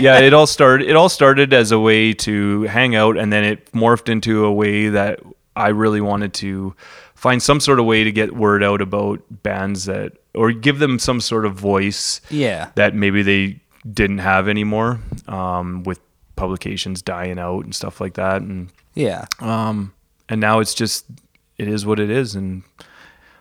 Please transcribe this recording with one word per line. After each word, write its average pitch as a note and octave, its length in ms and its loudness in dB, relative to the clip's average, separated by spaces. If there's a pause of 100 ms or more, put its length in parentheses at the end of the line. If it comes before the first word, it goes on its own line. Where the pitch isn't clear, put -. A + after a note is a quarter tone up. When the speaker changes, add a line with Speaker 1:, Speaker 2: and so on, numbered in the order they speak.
Speaker 1:
yeah, C3 180 8
it C3+ 140 8
all D3+ 140 8
started, C3 420 4
it D#3 60 4
all F3 140 6
started C#3 440 4
as A#2 180 4
a A2 80 4
way A2 340 4
to G2+ 500 -2
hang A#2 320 0
out, G#2+ 220 4
and G#2 140 -2
then G#2 120 2
it G#2 300 -4
morphed A#2 360 2
into A2 360 0
a G#2 60 2
way G#2 380 0
that G#2 300 -2 (360)
I G#2+ 140 0
really G#2+ 320 0
wanted G2+ 340 -4
to F#2+ 400 -8 (380)
find B2 300 0
some D3 160 2
sort C3+ 200 2
of A#2 60 2
way A2 180 2
to G#2+ 80 0
get G#2+ 240 -2
word G2+ 280 2
out G2+ 180 0
about G2+ 400 -4 (220)
bands G2 420 -6
that, G2 280 -8 (200)
or A2+ 180 2
give C3+ 280 0
them C3+ 180 0
some B2 240 -2
sort A2 240 -4
of G2+ 80 -4
voice G2 640 -2 (120)
Speaker 2:
Yeah. A2 420 -4
Speaker 1:
that G#2 220 2
maybe G2+ 260 2
they G2 400 0 (320)
didn't G2+ 260 0
have F#2+ 280 0
anymore, G#2+ 520 -2 (280)
um, F2+ 560 -6
with F#2 160 -8 (360)
publications F#2 680 -6
dying F2+ 340 -8
out F2+ 260 -6
and - 120 -12
stuff - 260 -10
like F#2+ 140 -8
that. F#2+ 260 -2
And F#2+ 300 -12 (240)
Speaker 2:
Yeah. A2 300 -4 (140)
Speaker 1:
um, G#2+ 540 -6 (360)
and A2 120 -4
now G#2+ 180 2
it's G#2+ 140 -2
just, - 320 -6 (520)
it G#2 100 -6
is G#2 180 -4
what G#2+ 140 0
it G#2 100 -2
is. A#2 260 -2
And F#2 280 -8 (760)